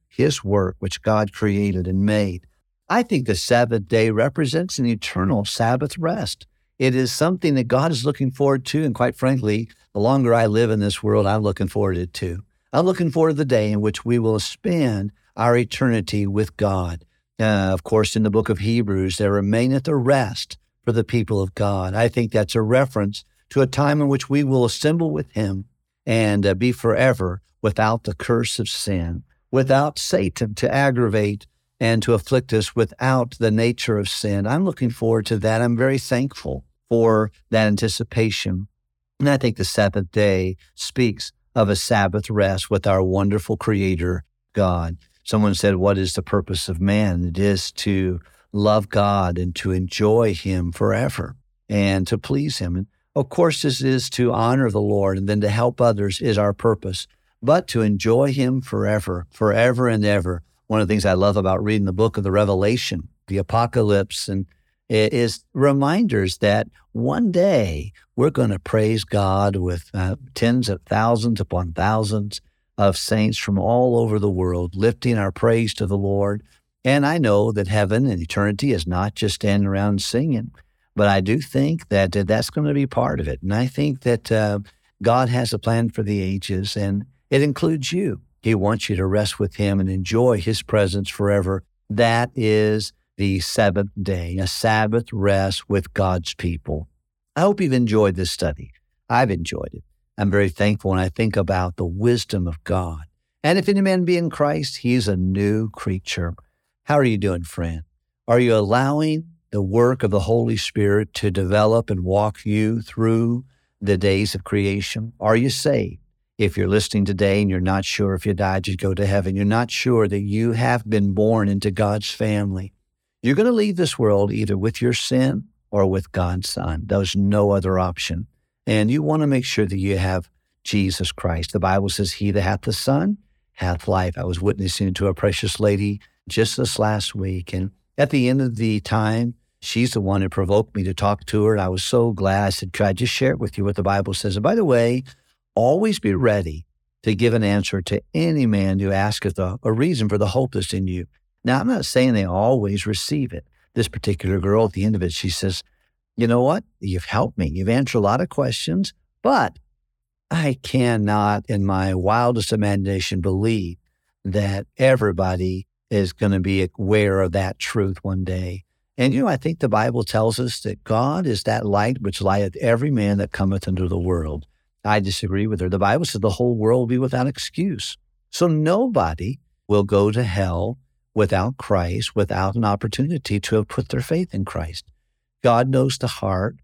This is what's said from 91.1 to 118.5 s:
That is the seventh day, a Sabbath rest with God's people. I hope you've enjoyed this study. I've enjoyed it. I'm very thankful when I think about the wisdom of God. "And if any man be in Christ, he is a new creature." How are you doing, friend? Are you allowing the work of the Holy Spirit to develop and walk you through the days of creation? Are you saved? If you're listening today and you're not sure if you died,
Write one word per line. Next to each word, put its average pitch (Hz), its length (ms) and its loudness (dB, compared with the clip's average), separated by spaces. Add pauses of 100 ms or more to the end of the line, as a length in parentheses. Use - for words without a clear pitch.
That 117 460 2
is 107 560 0 (260)
the 98 220 0
seventh 101 520 0 (100)
day, 90 360 -4
a 95 100 -2
Sabbath 110 640 0
rest 98 560 0
with 98 240 -2
God's 92 400 -2
people. 76 560 -6 (460)
I 151 60 0
hope 202 200 2
you've 151 100 0
enjoyed 107 440 2
this 90 160 -2
study. 76 400 -6 (360)
I've 117 240 2
enjoyed - 400 -6
it. - 120 -16 (340)
I'm 101 120 2
very 101 200 2
thankful 101 420 0
when 92 80 0
I 92 100 0
think 110 280 -2
about 92 400 0
the 90 80 -4
wisdom 101 600 0
of 82 160 -8
God. 82 420 -4 (380)
"And 170 140 4
if 190 120 0
any 196 120 4
man 185 220 2
be 175 140 2
in 170 120 0
Christ, 147 480 -2
he 120 160 0
is 120 140 2
a 98 80 0
new 101 540 0
creature." 92 640 -6 (480)
How 147 120 0
are 143 80 6
you 113 140 2
doing, 90 260 -2
friend? 82 400 -8 (440)
Are 120 120 6
you 120 160 4
allowing 143 680 2 (260)
the 104 100 -2
work 120 420 2
of 101 80 0
the 101 100 2
Holy 113 360 0
Spirit 104 580 0
to 104 160 -2
develop 104 580 2
and 92 140 -2
walk 101 420 0
you 107 360 0
through 113 640 0 (360)
the 101 160 2
days 98 380 2
of 95 80 -10
creation? 101 760 -4
Are 107 160 4
you 127 140 2
saved? 131 500 -2 (380)
If 104 200 0
you're 98 100 0
listening 101 380 2
today 101 360 2
and 101 80 2
you're 92 100 0
not 95 260 0
sure 98 300 -2
if 87 100 -4
you 104 80 0
died, 95 340 -2